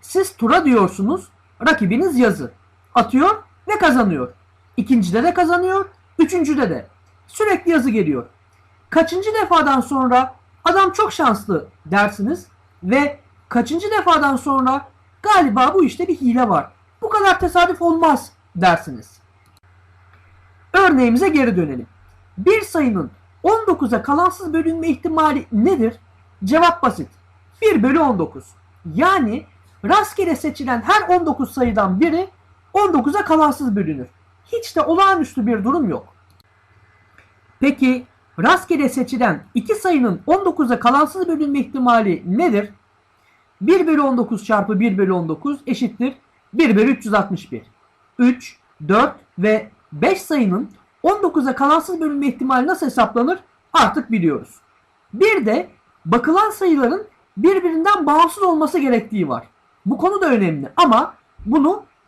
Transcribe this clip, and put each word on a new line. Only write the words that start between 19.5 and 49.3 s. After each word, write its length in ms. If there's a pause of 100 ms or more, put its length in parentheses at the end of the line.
Örneğimize 560
geri 280
dönelim. 300 (520)
Bir 220
sayının 500 (320)
on 240
dokuza 360
kalansız 500
bölünme 360
ihtimali 640
nedir? 480 (440)
Cevap 380
basit. 260 (540)
Bir 200
bölü 180
on 180
dokuz. 360 (400)
Yani 520 (380)
rastgele 520
seçilen 460
her 260
on 180
dokuz 240
sayıdan 500
biri 280 (440)
on 200
dokuza 320
kalansız 520
bölünür. 300 (380)
Hiç 320
de 40
olağanüstü 680
bir 180
durum 240
yok. 260 (1500)
Peki 460 (360)
rastgele 460
seçilen 520 (140)
iki 200
sayının 520
on 180
dokuza 360
kalansız 480
bölünme 300
ihtimali 680
nedir? 440 (880)
Bir 260
bölü 140
on 160
dokuz 280
çarpı 360
bir 180
bölü 140
on 160
dokuz 380
eşittir 480 (400)
bir 220
bölü 140
üç 140
yüz 100
altmış 380
bir. 100 (560)
Üç, 400 (300)
dört 260 (240)